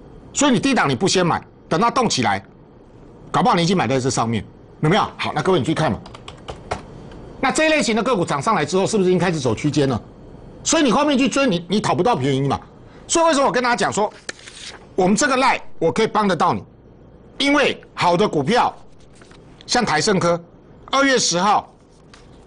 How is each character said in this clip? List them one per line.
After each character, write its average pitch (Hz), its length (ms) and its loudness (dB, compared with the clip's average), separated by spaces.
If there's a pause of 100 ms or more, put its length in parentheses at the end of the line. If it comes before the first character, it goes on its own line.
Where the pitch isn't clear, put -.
(320)
所 - 160 0
以 277 40 4
你 208 100 2
低 269 120 0
档 185 160 2
你 131 60 0
不 185 140 0
先 185 180 2
买， 117 180 -2 (220)
等 165 140 -2
它 233 100 2
动 233 180 0
起 - 120 -2
来， 101 200 -2 (880)
搞 147 140 0
不 240 60 4
好 226 60 4
你 170 60 2
已 170 40 2
经 190 100 2
买 147 100 0
在 131 140 2
这 127 100 -2
上 120 180 -2
面， 113 140 -2 (380)
有 156 100 0
没 180 60 2
有？ 202 60 2 (160)
好， - 180 -6
那 151 60 -4
各 160 100 0
位 180 80 4
你 127 60 -2
去 160 80 0
看 151 180 0
嘛。 90 80 -6 (1400)
那 262 100 -2
这 311 140 0
一 320 40 4
类 302 140 2
型 226 100 -2
的 220 80 0
个 247 140 0
股 175 80 0
涨 156 180 -4
上 214 140 0
来 156 80 0
之 175 140 -2
后， 185 100 0
是 220 100 -2
不 190 60 2
是 180 60 2
已 - 20 4
经 180 80 2
开 175 100 0
始 165 80 -2
走 123 160 0
区 147 160 -2
间 139 200 2
了？ 113 120 -2 (640)
所 320 160 0
以 320 40 4
你 269 60 2
后 233 140 2
面 285 140 2
去 262 100 2
追， 277 180 0
你， 170 220 0
你 202 140 0
讨 - 120 0
不 135 80 0
到 233 140 2
便 139 180 0
宜 135 140 0
嘛。 113 100 -2 (480)
所 330 160 2
以 330 40 4
为 330 80 4
什 269 80 2
么 277 40 4
我 208 60 2
跟 247 100 0
大 247 80 0
家 240 60 2
讲 180 160 -2
说， 196 180 0 (840)
我 185 100 2
们 190 80 4
这 285 140 2
个 269 80 0
Line 247 240 2 (180)
我 - 140 0
可 - 100 0
以 220 60 2
帮 214 180 0
得 190 80 2
到 165 200 2
你， 92 100 -6 (760)
因 277 160 2
为 247 280 0 (120)
好 175 220 2
的 208 100 4
股 160 160 0
票， 175 320 2 (920)
像 - 200 0
台 156 140 0
盛 190 180 2
科， 170 240 0 (500)
二 269 120 2
月 269 160 4
十 175 200 0
号， 190 320 0 (760)